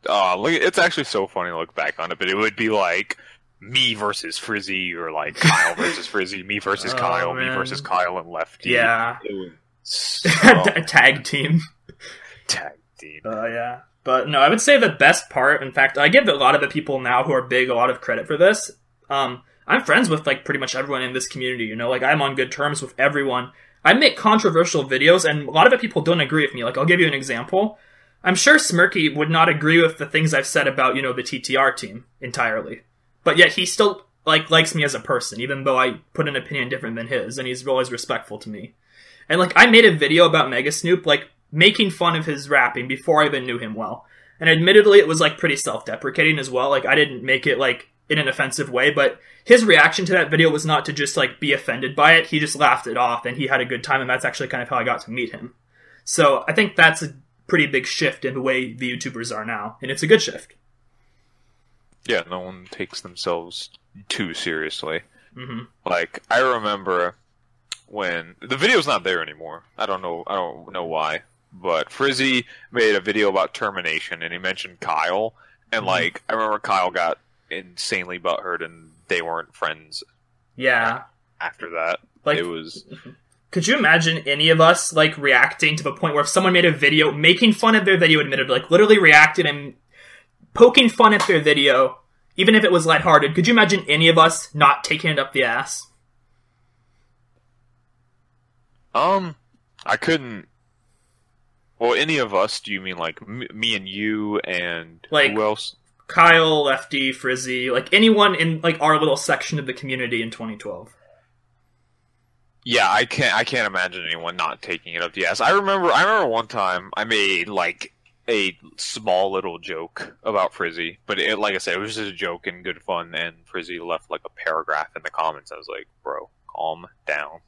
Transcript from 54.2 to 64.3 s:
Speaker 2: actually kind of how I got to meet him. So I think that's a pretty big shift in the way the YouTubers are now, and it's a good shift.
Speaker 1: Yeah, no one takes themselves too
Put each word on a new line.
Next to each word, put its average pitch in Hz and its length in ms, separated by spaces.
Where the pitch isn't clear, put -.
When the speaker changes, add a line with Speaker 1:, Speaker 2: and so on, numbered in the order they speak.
Speaker 2:
actually 127 240
kind 123 140
of 120 60
how 131 80
I 117 60
got 120 180
to - 100
meet 120 200
him. 120 220
So 139 440
I 156 60
think 202 220
that's 160 280
a 151 100
pretty 156 220
big 135 180
shift - 400
in 131 80
the 131 80
way 131 320
the 123 240
YouTubers 117 380
are 107 100
now, 110 380
and 135 80
it's 135 100
a 156 60
good - 160
shift. - 300
Speaker 1:
Yeah, 101 220
no 92 100
one 92 320
takes - 300
themselves 87 680
too 87 260